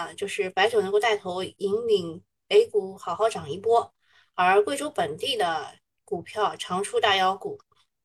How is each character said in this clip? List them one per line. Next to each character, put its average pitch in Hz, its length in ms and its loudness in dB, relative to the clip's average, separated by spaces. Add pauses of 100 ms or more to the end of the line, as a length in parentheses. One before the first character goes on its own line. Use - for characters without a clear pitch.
(160)
就 202 120 -6
是 190 240 -4
白 214 180 2
酒 233 120 2
能 196 100 -2
够 208 80 2
带 214 180 2
头 185 260 -6
引 208 440 -4
领 175 360 0 (260)
A 440 180 6
股 190 300 -4
好 175 180 -6
好 220 120 2
涨 165 220 -6
一 180 80 -8
波， 226 360 2 (420)
而 190 280 6
贵 277 140 -4
州 294 120 -6
本 160 280 -4
地 262 180 -4
的 160 420 -2 (280)
股 170 160 -8
票 180 340 -4
常 185 260 -6
出 233 200 0
大 202 160 4
妖 185 180 2
股， - 240 -10 (460)